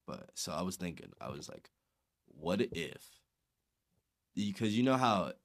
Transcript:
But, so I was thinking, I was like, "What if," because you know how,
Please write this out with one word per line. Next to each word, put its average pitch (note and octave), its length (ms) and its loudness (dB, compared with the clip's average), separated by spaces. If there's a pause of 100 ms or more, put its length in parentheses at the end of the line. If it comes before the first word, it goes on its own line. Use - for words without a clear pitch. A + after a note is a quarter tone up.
But, - 320 -12
so - 140 -6
I D#2 120 -2
was F#2 120 -2
thinking, D#2 460 -8
I A1+ 80 -6
was D2 180 -8
like, - 240 -16 (540)
"What E2+ 360 0
if," - 600 -4 (1120)
because G#2 400 0
you A#2+ 80 4
know C3 140 6
how, A2 340 4 (140)